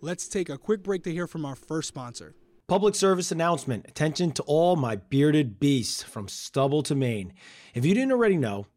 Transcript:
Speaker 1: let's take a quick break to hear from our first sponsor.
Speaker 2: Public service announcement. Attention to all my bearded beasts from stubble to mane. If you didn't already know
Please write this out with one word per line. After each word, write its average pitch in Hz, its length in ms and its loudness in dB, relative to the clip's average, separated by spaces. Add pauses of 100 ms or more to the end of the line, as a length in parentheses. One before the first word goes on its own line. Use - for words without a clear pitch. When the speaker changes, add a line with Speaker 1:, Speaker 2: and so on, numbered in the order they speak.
Speaker 1:
let's 170 260 -8
take 185 220 -4
a 139 80 -8
quick 208 260 -2
break 190 200 -4
to 175 100 -6
hear 175 120 -4
from 160 200 -8
our 139 100 -8
first 156 320 -6
sponsor. 120 480 -14 (300)
Speaker 2:
Public 202 300 2
service 185 340 2
announcement. 165 600 0
Attention 156 420 0
to 143 120 -6
all 165 340 4
my 120 180 0
bearded 139 640 2
beasts 139 420 0
from 101 280 -12
stubble 143 540 -2
to 147 120 -2
mane. 113 380 -2 (420)
If 120 100 0
you 175 80 4
didn't 262 200 2
already 226 240 4
know 104 400 -2